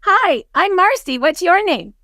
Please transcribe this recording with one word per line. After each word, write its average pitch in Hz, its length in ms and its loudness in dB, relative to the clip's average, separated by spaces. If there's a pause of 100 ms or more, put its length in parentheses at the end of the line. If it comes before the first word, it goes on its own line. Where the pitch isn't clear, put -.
Hi, 403 420 0 (100)
I'm 381 220 0
Marcy. 370 420 0
What's 302 240 -2
your 370 240 2
name? 247 280 -4 (100)